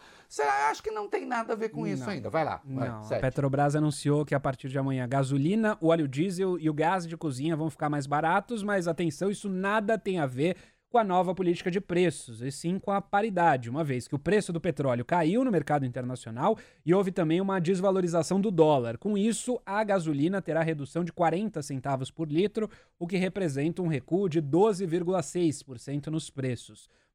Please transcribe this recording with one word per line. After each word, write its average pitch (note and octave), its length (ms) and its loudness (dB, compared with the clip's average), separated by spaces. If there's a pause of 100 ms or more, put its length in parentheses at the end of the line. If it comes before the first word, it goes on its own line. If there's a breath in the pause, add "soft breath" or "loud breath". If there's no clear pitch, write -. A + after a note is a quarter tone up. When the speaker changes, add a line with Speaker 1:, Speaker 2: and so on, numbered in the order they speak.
(300 loud breath)
Speaker 1:
Será? G#4 400 0
Acho - 140 -4
que A4 80 -8
não G#4 180 -6
tem - 160 -6
nada A#3 300 -4
a - 20 -2
ver A3 140 -4
com A3 160 -6
isso G3 160 -4
Speaker 2:
Não. - 80 -6
Speaker 1:
ainda. B2+ 180 -8
Vai D3+ 160 0
lá, G#2+ 200 -6
vai, C3 240 -6
Speaker 2:
Não, A2 120 -10
a - 40 -14
Speaker 1:
segue. A2+ 180 -4
Speaker 2:
Petrobras C#3 520 2
anunciou D3 520 0
que D3 80 -2
a C#3 60 0
partir C#3 280 -4
de C3+ 100 -4
amanhã C3+ 260 -2
a - 20 -4
gasolina, C#3 760 2
o D#3+ 80 2
óleo E3 180 4
diesel F3+ 520 -2
e D#3 100 -2
o D#3 60 0
gás E3+ 320 0
de E3 100 -10
cozinha D3+ 400 -2
vão D#3 140 -2
ficar D3+ 180 -4
mais D3 180 -2
baratos, E3+ 560 0
mas G3 240 0
atenção, E3+ 440 -2
isso G3+ 180 -6
nada G3+ 500 0
tem F#3 200 -4
a D3 80 0
ver C#3 300 0 (320 soft breath)
com A#3+ 100 2
a A3+ 60 6
nova F3+ 300 2
política F3 340 0
de F3+ 120 0
preços, E3+ 600 0
e C3 100 -6
sim E3+ 280 -4
com G3+ 140 -4
a G3 100 0
paridade, F3 640 2
uma C#3 140 -2
vez B2+ 240 -2
que - 80 -6
o C#3+ 60 -2
preço F#3+ 320 2
do E3 80 -4
petróleo C3+ 440 0
caiu F3 400 2
no C4 60 2
mercado D3 340 2
internacional B2+ 720 -2 (300 loud breath)
e E3 80 6
houve G3 160 4
também E3+ 300 2
uma G3 200 0
desvalorização F3+ 800 2
do G#3 120 0
dólar. D3 440 4
Com G#3 220 -2
isso, A3+ 480 0
a G3+ 160 0
gasolina F3+ 580 2
terá D#3+ 220 0
redução D#3+ 400 -2
de E3+ 100 -4
quarenta E3+ 480 0
centavos C3+ 500 -4
por D#3 200 -6
litro, G3+ 400 0 (300 soft breath)
o F3 60 -4
que F#3 100 -2
representa E3+ 640 0
um E3+ 60 0
recuo E3 400 0
de D#3+ 120 2
doze F3+ 460 2
vírgula F3 380 0
seis E3+ 360 0
por C3 160 -16
cento C#3+ 320 -8
nos D#3 220 -4
preços. B2+ 580 -8 (260)